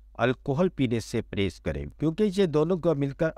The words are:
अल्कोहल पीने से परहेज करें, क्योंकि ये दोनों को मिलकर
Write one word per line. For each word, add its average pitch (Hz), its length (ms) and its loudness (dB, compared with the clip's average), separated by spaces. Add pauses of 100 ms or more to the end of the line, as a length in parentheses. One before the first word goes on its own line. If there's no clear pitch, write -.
(180)
अल्कोहल 131 500 0
पीने 120 320 0
से 113 220 -4
परहेज 98 360 -2
करें, 147 320 -6
क्योंकि 160 340 0
ये 196 220 2
दोनों 156 320 2
को 160 160 2
मिलकर 143 440 -2